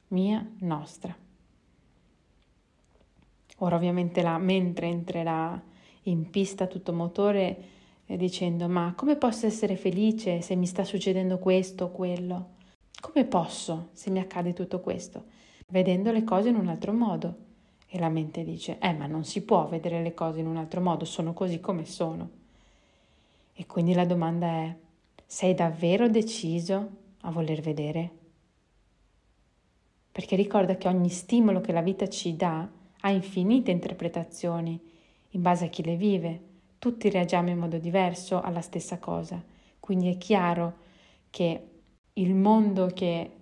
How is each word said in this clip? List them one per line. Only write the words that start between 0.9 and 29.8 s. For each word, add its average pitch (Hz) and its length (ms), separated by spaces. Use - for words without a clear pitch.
Ora 175 180
ovviamente 175 460
la 170 160
mente 185 480
entrerà 170 760
in 165 260
pista 196 360
tutto 175 280
motore, 190 680
eh, 185 100
dicendo: 175 500
"Ma 175 300
come 285 200
posso 240 280
essere 208 320
felice 190 640
se 185 160
mi 185 80
sta 180 200
succedendo 185 540
questo 185 460
o 180 60
quello? 180 640
Come - 280
posso 170 680
se - 180
mi 190 100
accade 180 340
tutto 180 260
questo?" - 560
Vedendo 185 400
le 220 140
cose 202 240
in 240 80
un 190 100
altro 175 260
modo. 185 440
E 180 140
la 165 80
mente 160 340
dice: 165 380
"Eh, 185 120
ma 147 140
non 156 180
si - 200
può 165 240
vedere 170 340
le 165 120
cose 160 260
in 160 80
un 160 80
altro 160 240
modo, 170 240
sono 165 280
così 175 280
come 175 240
sono." 170 460
E - 140
quindi 175 260
la 175 140
domanda 170 400
è: 165 300
sei 185 300
davvero 175 540
deciso 196 840
a 170 100
voler 156 300
vedere? 156 500